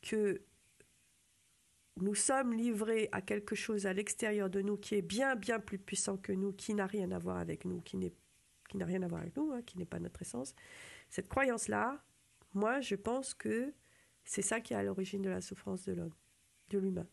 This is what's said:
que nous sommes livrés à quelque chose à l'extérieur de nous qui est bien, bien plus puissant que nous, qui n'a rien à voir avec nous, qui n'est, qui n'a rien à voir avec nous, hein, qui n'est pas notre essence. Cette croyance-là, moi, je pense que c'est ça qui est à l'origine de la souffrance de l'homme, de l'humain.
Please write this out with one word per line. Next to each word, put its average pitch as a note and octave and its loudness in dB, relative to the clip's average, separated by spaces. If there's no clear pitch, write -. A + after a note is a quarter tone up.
que G#3 2
nous G3 2
sommes C4 4
livrés A3 4
à G3 0
quelque G#3 0
chose G3+ 0
à F#3+ 2
l'extérieur G#3 2
de G3 2
nous G3+ 2
qui G3+ -2
est G3+ 4
bien, A#3+ 2
bien A3+ 0
plus G3+ -6
puissant G3 -2
que G3 -4
nous, F#3+ 2
qui G3+ -2
n'a G3+ 2
rien F#3+ 0
à F3+ -2
voir F3+ -2
avec E3 -4
nous, F3+ -2
qui - -8
n'est, F3+ -2
qui - -8
n'a F#3 -2
rien F#3 0
à F3+ 0
voir E3 -2
avec E3+ -6
nous, D4+ 0
hein, A#3+ -4
qui G#3 -12
n'est F3+ -4
pas E3+ -6
notre F3 -6
essence. C4 -6
Cette - -6
croyance-là, A#3 2
moi, A3 4
je A#3 0
pense A#3+ -2
que A#3 -2
c'est - -4
ça A3+ 0
qui A#3 -6
est - 0
à G3+ 2
l'origine G3 -2
de F#3+ 0
la F#3 -2
souffrance F#3+ -6
de F#3+ -2
l'homme, E3+ -4
de G3+ 2
l'humain. F#3+ 0